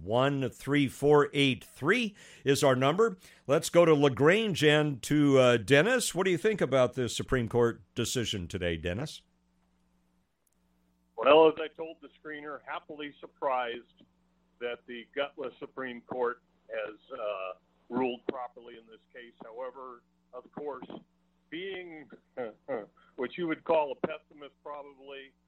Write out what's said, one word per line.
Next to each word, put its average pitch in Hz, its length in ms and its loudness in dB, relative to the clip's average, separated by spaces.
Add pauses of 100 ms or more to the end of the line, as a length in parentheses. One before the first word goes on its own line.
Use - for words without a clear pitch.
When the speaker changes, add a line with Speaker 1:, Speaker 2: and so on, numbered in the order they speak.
Speaker 1:
one, 131 460 0
three 139 400 -2
four 143 440 4
eight 139 300 2
three 214 500 -2 (300)
is 139 200 2
our 135 120 4
number. 185 420 2 (300)
Let's 156 220 0
go 170 160 6
to 160 100 8
LaGrange 147 680 2
and 151 400 2
to, 143 360 4
uh, 123 180 6
Dennis. 147 560 2
What 185 120 -2
do 190 60 2
you 170 60 0
think 214 220 -2
about 127 360 2
this 120 200 -4
Supreme 120 320 -2
Court 117 340 2 (140)
decision 110 520 -4
today, 87 280 -4
Dennis? 90 460 -8 (2000)
Speaker 2:
Well, 147 300 6
as 156 100 4
I 156 180 -8
told 160 260 -14
the 143 80 -20 (120)
screener, 147 440 -14
happily 147 540 -12
surprised 127 840 -6 (560)
that 120 280 -8
the 117 280 -14
gutless 139 440 -8
Supreme 127 420 -12
Court 123 400 -4 (280)
has, 107 260 -8 (160)
uh, 101 420 -8 (360)
ruled 120 380 -4
properly 120 480 -14
in 113 120 -20
this 110 120 -20 (140)
case. 120 200 -20 (100)
However, 123 580 -14 (320)
of 123 180 -16
course, 135 360 -12 (600)
being, 175 560 -14 (300)
<laughs> 127 100 -8 (680)
what 123 220 -8
you 170 100 -6
would 156 160 -6
call 151 280 0
a - 160 -6
pessimist, 147 460 -16 (100)
probably, 139 680 -16 (160)